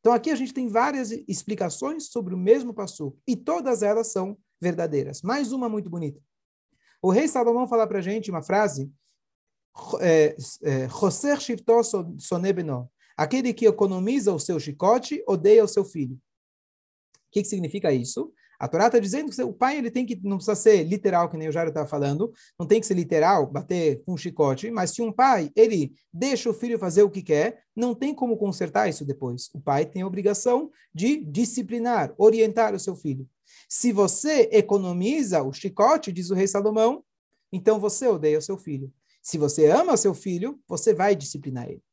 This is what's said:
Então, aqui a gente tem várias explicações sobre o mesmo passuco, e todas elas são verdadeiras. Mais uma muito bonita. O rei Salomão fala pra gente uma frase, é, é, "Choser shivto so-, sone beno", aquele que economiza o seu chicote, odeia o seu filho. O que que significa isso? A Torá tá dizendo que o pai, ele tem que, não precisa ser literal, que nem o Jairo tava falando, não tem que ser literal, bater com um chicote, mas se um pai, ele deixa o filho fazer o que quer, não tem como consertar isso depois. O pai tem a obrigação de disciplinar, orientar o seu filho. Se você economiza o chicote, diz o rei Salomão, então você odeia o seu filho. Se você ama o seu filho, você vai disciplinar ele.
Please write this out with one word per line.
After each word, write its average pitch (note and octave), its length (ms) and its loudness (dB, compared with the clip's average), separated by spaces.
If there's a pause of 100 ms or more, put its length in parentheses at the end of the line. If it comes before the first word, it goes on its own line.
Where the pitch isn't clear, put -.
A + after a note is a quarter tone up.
Então, A3+ 100 4
aqui D#4+ 200 2
a D#4 40 2
gente B3+ 200 -6
tem B3+ 140 -4
várias B3+ 420 0 (180)
explicações A3 800 -6
sobre F#3 280 -6
o F3+ 40 -6
mesmo A#3 340 2
passuco, F3 540 -10
e B3 100 0
todas C4 460 -2
elas G#3+ 280 0
são G3 280 -6 (200)
verdadeiras. D#3+ 640 -4
Mais A#3+ 320 -4
uma B3+ 160 -4
muito G#3 220 -6
bonita. D#3+ 280 -8 (840)
O F#3 80 2
rei C4 180 4
Salomão A#3+ 400 0
fala A3+ 180 2
pra G#3 140 -4
gente G#3 300 -6
uma E3 120 -6
frase, D3+ 480 0 (1080)
é, D#3+ 360 4 (260)
é, C3 260 -2
"Choser C#4+ 520 0
shivto A#3 440 2
so-, F3 340 -6
sone F3+ 340 -2
beno", C#3+ 380 -4 (260)
aquele A#3+ 360 0
que - 140 2
economiza G3+ 680 2
o D#3 80 -2
seu E3+ 180 -2
chicote, G3+ 680 0
odeia G3+ 380 6
o G3+ 40 -2
seu G3+ 160 0
filho. C3+ 320 -8
O - 1160 -20
que G#3 100 0
que F#3+ 60 -6
significa F3+ 440 -2
isso? C#3 400 -4 (280)
A B2+ 80 -6
Torá F#3+ 200 2
tá A#3 120 4
dizendo A#3 320 -4
que B3+ 100 -6
o A#3+ 100 -4
pai, C4+ 260 0
ele A#3 120 -4
tem B3 160 -4
que, A3+ 160 -6
não G3 140 -2
precisa G#3 180 -2
ser G3+ 300 6
literal, F3 440 0
que E3 80 -8
nem D#3 120 -6
o D#3 40 -4
Jairo E3 200 -2
tava D3 160 -4
falando, D3 440 -2 (240)
não E3+ 80 -6
tem A3 160 4
que A3 60 -6
ser F#3+ 80 0
literal, E3+ 560 2
bater D3+ 540 -2
com F#3 80 -8
um F3 40 -6
chicote, D3 540 -2
mas F#3 220 -2
se A#3 100 -6
um A3+ 80 -2
pai, A#3+ 460 2
ele G#3+ 360 4 (200)
deixa B3 360 -2
o A3 60 0
filho A#3 240 -4
fazer F#3 240 2
o G3+ 80 4
que G3 120 -10
quer, E3 420 0 (100)
não A#3+ 180 -2
tem C4+ 220 -4
como A#3 220 -2
consertar G3 520 -2
isso D3+ 160 -6
depois. B2+ 480 -8
O C#3+ 80 -14
pai C#3+ 240 0
tem F3+ 180 -8
a F#3+ 40 -4
obrigação G#3 640 0 (240)
de B3+ 300 0
disciplinar, A3 920 -2
orientar A3 560 4
o G3 60 -4
seu F3+ 160 -6
filho. C3+ 340 -8 (400)
Se - 220 0
você A3 640 2
economiza G3 880 2
o C3+ 100 -4
chicote, G#3 600 0
diz F3 180 -8
o G3 40 0
rei F#3+ 120 2
Salomão, G#3+ 560 0 (480)
então G3+ 300 2
você G#3 260 -2
odeia D#3 320 2
o D3+ 40 -2
seu F#3+ 140 -8
filho. C#3 360 -10 (280)
Se - 180 -6
você D3 320 4
ama D4+ 240 4
o - 40 4
seu G3 160 2
filho, F#3+ 540 -6
você F3 260 2
vai G3 220 2
disciplinar C#3 520 -10
ele. - 140 -14 (100)